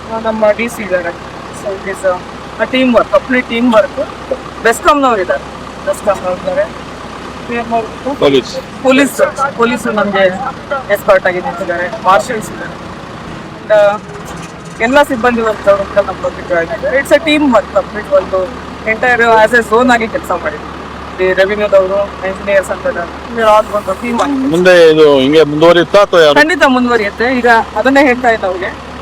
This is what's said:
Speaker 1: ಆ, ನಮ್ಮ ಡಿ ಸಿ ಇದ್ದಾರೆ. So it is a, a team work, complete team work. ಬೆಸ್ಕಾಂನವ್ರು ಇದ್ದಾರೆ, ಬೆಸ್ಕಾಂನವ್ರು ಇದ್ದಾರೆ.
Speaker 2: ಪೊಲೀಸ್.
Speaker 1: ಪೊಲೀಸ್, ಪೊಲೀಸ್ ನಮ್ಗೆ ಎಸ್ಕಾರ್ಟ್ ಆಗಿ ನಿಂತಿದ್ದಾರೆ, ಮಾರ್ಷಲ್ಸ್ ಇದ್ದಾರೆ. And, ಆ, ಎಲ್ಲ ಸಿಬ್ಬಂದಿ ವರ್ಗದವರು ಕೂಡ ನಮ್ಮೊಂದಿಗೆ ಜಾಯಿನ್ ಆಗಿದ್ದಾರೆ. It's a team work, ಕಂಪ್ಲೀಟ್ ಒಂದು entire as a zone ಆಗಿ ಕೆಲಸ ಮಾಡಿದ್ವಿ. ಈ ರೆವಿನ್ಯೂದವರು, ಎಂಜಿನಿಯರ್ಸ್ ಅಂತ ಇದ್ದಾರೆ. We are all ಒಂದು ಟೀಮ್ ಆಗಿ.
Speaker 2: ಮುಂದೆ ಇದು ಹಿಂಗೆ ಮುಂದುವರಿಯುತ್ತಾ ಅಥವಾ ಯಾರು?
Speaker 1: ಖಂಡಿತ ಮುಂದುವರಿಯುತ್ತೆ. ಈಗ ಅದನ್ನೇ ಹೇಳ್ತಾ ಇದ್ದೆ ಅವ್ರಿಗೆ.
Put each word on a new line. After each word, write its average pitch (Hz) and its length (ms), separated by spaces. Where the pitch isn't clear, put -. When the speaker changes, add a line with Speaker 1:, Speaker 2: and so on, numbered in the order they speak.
Speaker 1:
ಆ, 226 160
ನಮ್ಮ 220 320
ಡಿ 220 180
ಸಿ - 120
ಇದ್ದಾರೆ. 180 280
So - 640
it 190 240
is 190 120
a, 180 120
a - 80
team 254 240
work, - 180
complete 254 340
team 233 200
work. 320 180
ಬೆಸ್ಕಾಂನವ್ರು 247 580
ಇದ್ದಾರೆ, 185 220
ಬೆಸ್ಕಾಂನವ್ರು - 520
ಇದ್ದಾರೆ. - 1800
Speaker 2:
ಪೊಲೀಸ್. 139 380
Speaker 1:
ಪೊಲೀಸ್, 269 380
ಪೊಲೀಸ್ 240 300
ನಮ್ಗೆ 202 400
ಎಸ್ಕಾರ್ಟ್ 196 320
ಆಗಿ 180 160
ನಿಂತಿದ್ದಾರೆ, 175 640
ಮಾರ್ಷಲ್ಸ್ 208 460
ಇದ್ದಾರೆ. - 220
And, 214 100
ಆ, 208 240
ಎಲ್ಲ 269 220
ಸಿಬ್ಬಂದಿ 247 380
ವರ್ಗದವರು 202 420
ಕೂಡ 202 220
ನಮ್ಮೊಂದಿಗೆ 185 440
ಜಾಯಿನ್ 170 220
ಆಗಿದ್ದಾರೆ. 214 300
It's 277 100
a 294 80
team 302 220
work, 240 320
ಕಂಪ್ಲೀಟ್ 208 400
ಒಂದು 190 320
entire 226 580
as 233 140
a 220 100
zone 247 200
ಆಗಿ 226 140
ಕೆಲಸ - 240
ಮಾಡಿದ್ವಿ. - 1000
ಈ 185 40
ರೆವಿನ್ಯೂದವರು, 196 960
ಎಂಜಿನಿಯರ್ಸ್ 196 420
ಅಂತ 185 160
ಇದ್ದಾರೆ. 175 500
We 226 120
are 214 160
all 202 120
ಒಂದು 190 260
ಟೀಮ್ 233 200
ಆಗಿ. 147 100
Speaker 2:
ಮುಂದೆ 165 600
ಇದು 151 280
ಹಿಂಗೆ 147 240
ಮುಂದುವರಿಯುತ್ತಾ 165 560
ಅಥವಾ 190 220
ಯಾರು? 151 140
Speaker 1:
ಖಂಡಿತ 311 320
ಮುಂದುವರಿಯುತ್ತೆ. 240 680
ಈಗ 240 100
ಅದನ್ನೇ 269 300
ಹೇಳ್ತಾ 247 240
ಇದ್ದೆ 214 180
ಅವ್ರಿಗೆ. 190 540